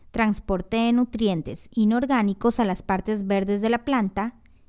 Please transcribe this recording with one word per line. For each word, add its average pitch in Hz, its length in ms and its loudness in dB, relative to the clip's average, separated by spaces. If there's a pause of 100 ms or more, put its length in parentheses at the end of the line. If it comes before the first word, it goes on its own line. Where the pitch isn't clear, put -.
(100)
transporte 202 640 -2
de 233 160 2
nutrientes 220 800 -2
inorgánicos 233 840 2
a 240 60 2
las 185 180 -2
partes 202 440 -2
verdes 196 360 0
de 220 80 2
la 233 140 -2
planta 226 500 -2 (340)